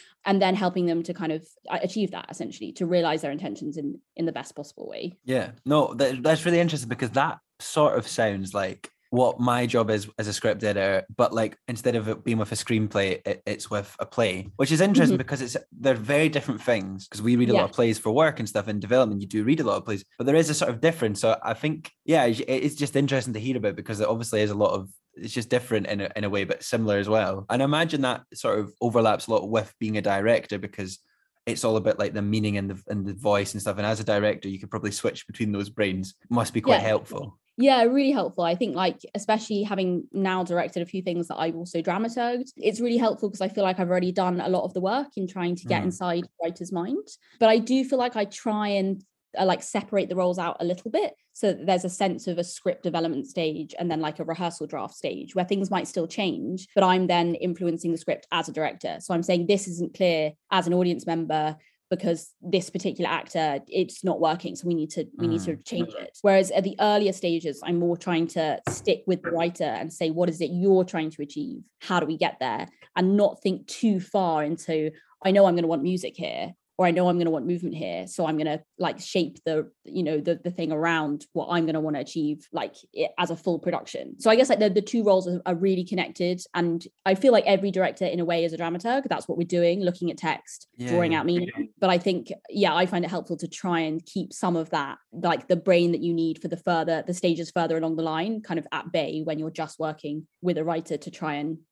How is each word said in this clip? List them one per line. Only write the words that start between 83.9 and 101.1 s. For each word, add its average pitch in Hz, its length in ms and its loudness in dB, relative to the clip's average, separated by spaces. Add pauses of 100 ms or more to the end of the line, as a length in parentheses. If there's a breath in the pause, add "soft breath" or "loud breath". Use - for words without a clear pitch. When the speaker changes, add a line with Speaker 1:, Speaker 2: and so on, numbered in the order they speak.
Speaker 1:
So - 100 2
I 220 60 8
guess, 262 140 6
like, - 100 4
the, 208 120 4
the 196 120 2
two 226 220 -2
roles 190 240 4
are, 180 180 -2
are 180 80 0
really 185 300 2
connected. 185 560 -2 (120)
And 170 320 0 (220)
I 190 80 6
feel 196 160 6
like 220 160 6
every 196 240 4
director 185 360 0
in 170 120 0
a 175 60 0
way 170 200 0
is 165 80 -2
a 160 60 -6
dramaturg. 180 500 -2
That's 160 200 -4
what - 100 6
we're 175 80 4
doing, 175 360 4
looking 175 280 0
at - 80 -4
text, - 480 -4 (100)
Speaker 2:
Yeah, 123 120 -8
Speaker 1:
drawing 170 240 4
Speaker 2:
yeah. 160 80 2
Speaker 1:
out 143 60 0
meaning. 175 420 0 (100)
But 190 120 4
I 180 80 6
think, 180 340 -2 (180)
yeah, 185 240 2
I 180 120 4
find 180 180 0
it - 40 -4
helpful 170 280 -6
to 170 100 -6
try 170 340 -2
and 160 240 -4
keep - 280 -8
some 175 240 -2
of 160 140 -4
that, 139 280 -4 (140)
like, 170 340 -2
the 185 100 2
brain 175 360 4
that 170 100 -2
you 170 100 0
need 165 300 -2
for 180 60 -6
the 170 80 -6
further, 165 500 0
the 180 80 -2
stages 170 380 -2
further 165 260 0
along 160 180 0
the 165 60 -2
line, 170 400 -2
kind 170 160 -4
of 151 140 -6
at 160 180 -6
bay 156 320 -2
when 156 160 -4
you're 156 140 -6
just 160 260 -8
working 156 480 -6 (160)
with 175 160 0
a 156 60 -2
writer 165 320 -4
to - 160 -12